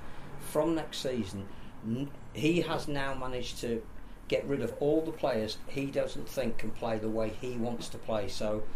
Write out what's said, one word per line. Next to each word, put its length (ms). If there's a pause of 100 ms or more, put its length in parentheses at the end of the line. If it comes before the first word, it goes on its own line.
(400)
from 340
next 260
season, 460 (400)
n-, 240 (220)
he 300
has 260
now 260
managed 460
to 220 (460)
get 180
rid 140
of 180
all 220
the 120
players 440 (120)
he 180
doesn't 420
think 300
can 120
play 280
the 100
way 220 (100)
he 160
wants 320
to 80
play. 320
So 340 (140)